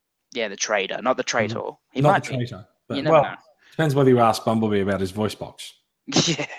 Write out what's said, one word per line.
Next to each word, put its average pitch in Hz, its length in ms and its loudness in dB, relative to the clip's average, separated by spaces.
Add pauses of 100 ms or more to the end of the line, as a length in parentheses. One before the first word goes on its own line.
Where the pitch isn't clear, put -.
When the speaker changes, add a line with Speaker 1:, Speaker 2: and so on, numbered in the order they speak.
(340)
Speaker 1:
Yeah, 113 140 -4
the 95 80 -10
traitor, 98 460 -2
not 123 160 0
the 127 60 -4
traitor. 113 360 -2
Speaker 2:
Mm-hmm. 101 160 -8 (180)
Speaker 1:
He - 80 -4
Speaker 2:
Not 147 100 4
Speaker 1:
might 175 120 2
Speaker 2:
the - 80 -14
Speaker 1:
be. 135 60 -6
Speaker 2:
traitor, 113 300 -8 (200)
but, 139 100 -6
Speaker 1:
You 139 60 -4
never 156 100 2
Speaker 2:
well, 151 100 6
Speaker 1:
know. 92 120 -6 (360)
Speaker 2:
depends 156 240 0
whether 135 140 6
you 123 100 8
ask 113 260 4
Bumblebee 110 360 2
about 95 200 0
his 95 100 -2
voice 107 240 -2
box. - 380 -16 (340)
Speaker 1:
<laughs> - 200 0
Yeah. 147 180 -4 (140)